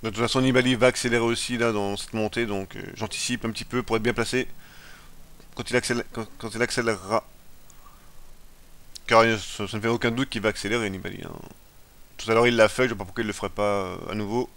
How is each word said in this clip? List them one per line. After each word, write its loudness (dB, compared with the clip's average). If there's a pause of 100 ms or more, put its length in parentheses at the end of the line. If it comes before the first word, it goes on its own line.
De -4
toute -6
façon, 2
Nibali 6
va 6
accélérer 4
aussi, 0
là, 2
dans 0
cette -10
montée, 0
donc, -6
euh, -8 (120)
j'anticipe -4
un 0
petit -6
peu -2
pour 0
être 2
bien 2
placé. 0 (1080)
Quand -8
il 2
accélè-, 0
quand, -8 (120)
quand -10
il 0
accélérera. 0 (1800)
Car, 8
euh, 6
ça, -6
ça -6
ne -4
fait 0
aucun 2
doute -2
qu'il -4
va 4
accélérer, 0
Nibali, -8
hein. -12 (840)
Tout -4
à 4
l'heure, 6
il 4
l'a 8
fait, 2
je 0
vois -4
pas -6
pourquoi -4
il -2
le -4
ferait -6
pas, -4
euh, 0 (140)
à -6
nouveau. -2